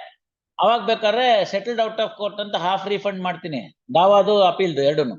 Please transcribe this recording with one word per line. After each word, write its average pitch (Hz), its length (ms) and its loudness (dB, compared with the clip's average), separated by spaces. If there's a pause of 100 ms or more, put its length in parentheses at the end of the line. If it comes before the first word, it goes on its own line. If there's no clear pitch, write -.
(580)
ಅವಾಗ 202 280 2
ಬೇಕಾದ್ರೆ 220 560 2
settled 202 360 -4
out 220 200 -2
of 214 120 -2 (100)
court 208 200 -6
ಅಂತ 202 160 -6
ಹಾಫ್ 185 320 -2
ರೀಫಂಡ್ 196 340 -4
ಮಾಡ್ತೀನಿ. 151 500 -8
ದಾವಾದು 196 720 4
ಅಪೀಲ್ದು 170 400 2
ಎರಡೂನು. 139 360 0